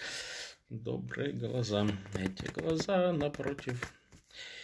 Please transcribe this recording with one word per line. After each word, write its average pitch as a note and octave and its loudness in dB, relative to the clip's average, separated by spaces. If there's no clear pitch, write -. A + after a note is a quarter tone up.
Добрые B2 -4
глаза, A2+ 4
эти F#2+ -2
глаза E3+ 4
напротив. C#3+ 0